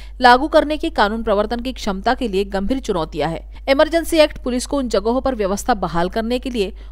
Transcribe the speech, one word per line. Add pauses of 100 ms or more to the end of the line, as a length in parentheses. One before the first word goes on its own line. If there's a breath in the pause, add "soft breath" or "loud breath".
(200 loud breath)
लागू
करने
की
कानून
प्रवर्तन
की
क्षमता
के
लिए
गंभीर
चुनौतियां
हैं।
इमरजेंसी
एक्ट
पुलिस
को
उन
जगहों
पर
व्यवस्था
बहाल
करने
के
लिए (200 soft breath)